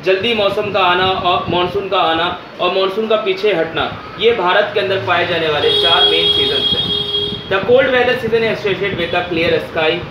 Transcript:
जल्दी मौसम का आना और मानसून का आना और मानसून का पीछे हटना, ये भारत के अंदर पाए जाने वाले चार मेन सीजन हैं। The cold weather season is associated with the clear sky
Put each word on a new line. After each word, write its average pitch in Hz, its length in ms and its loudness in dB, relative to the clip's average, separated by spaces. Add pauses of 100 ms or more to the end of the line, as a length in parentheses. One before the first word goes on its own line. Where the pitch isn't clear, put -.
जल्दी 190 300 2
मौसम 208 380 0
का 202 80 0
आना 185 260 2
और 185 440 0
मानसून 180 400 -2
का 190 80 0
आना 170 420 0 (200)
और 180 160 0
मानसून 190 320 0
का 220 80 2
पीछे 202 380 0
हटना, 147 680 -4
ये 220 120 4
भारत 208 420 2
के 214 60 0
अंदर 190 180 0
पाए 175 300 0
जाने 165 200 -2
वाले - 340 2
चार - 220 4
मेन 101 320 2
सीजन - 420 0
हैं। - 300 -2 (420)
The 196 100 0 (100)
cold 262 160 6
weather 247 340 2
season 226 240 0
is 214 140 -2
associated 190 400 -2
with 170 140 -4
the 180 180 -2
clear 165 300 0
sky 165 400 -2 (120)